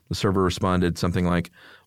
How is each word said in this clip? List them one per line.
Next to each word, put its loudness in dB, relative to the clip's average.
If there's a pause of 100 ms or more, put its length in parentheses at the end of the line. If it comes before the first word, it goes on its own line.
The -6
server 2
responded 0
something 0
like, -2 (360)